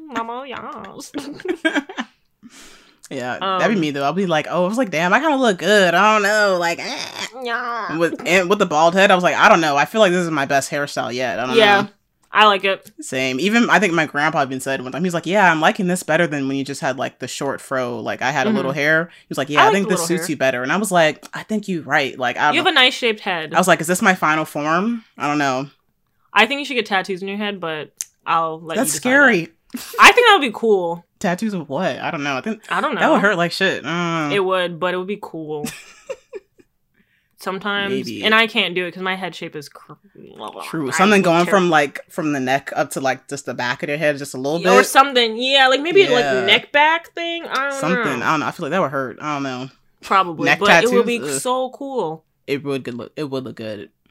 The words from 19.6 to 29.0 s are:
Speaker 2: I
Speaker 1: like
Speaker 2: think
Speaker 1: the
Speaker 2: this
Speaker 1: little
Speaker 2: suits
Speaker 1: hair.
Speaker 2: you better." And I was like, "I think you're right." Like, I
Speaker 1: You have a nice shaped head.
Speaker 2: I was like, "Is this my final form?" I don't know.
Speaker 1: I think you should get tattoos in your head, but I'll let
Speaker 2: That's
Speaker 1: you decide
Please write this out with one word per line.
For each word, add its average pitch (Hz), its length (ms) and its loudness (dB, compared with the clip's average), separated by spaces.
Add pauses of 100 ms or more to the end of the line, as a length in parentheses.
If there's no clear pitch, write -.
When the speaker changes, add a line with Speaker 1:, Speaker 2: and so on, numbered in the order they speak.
Speaker 2:
I 359 60 8
Speaker 1:
like 440 80 4
Speaker 2:
think 196 120 2
Speaker 1:
the - 80 -4
Speaker 2:
this - 60 -2
Speaker 1:
little 170 160 0
Speaker 2:
suits 165 100 -4
Speaker 1:
hair. 165 60 -6
Speaker 2:
you 139 40 -4
better." 127 280 0
And 139 80 0
I 175 40 2
was 202 140 -2
like, 160 420 2
"I 156 120 -12
think 214 240 -6
you're 165 160 -4
right." 135 340 0
Like, 123 180 -2
I 147 140 4
Speaker 1:
You 277 80 2
have 359 80 0
a 359 60 2
nice 269 220 4
shaped 220 260 -2
head. 160 340 -6
Speaker 2:
I 165 40 4
was 180 100 4
like, 165 120 4
"Is 156 60 -4
this 180 160 0
my 190 140 4
final 156 280 0
form?" 180 600 -2 (120)
I 139 120 -4
don't 147 100 0
know. 139 300 -2 (640)
Speaker 1:
I 214 140 4
think 277 120 -4
you 285 60 -8
should 269 100 -8
get 220 120 -2
tattoos 185 360 -2
in 196 60 -8
your 202 100 -8
head, 202 220 -6
but 156 320 -8 (340)
I'll 160 340 -2
let 165 180 -6
Speaker 2:
That's 220 100 0
Speaker 1:
you - 100 -4
decide - 20 -8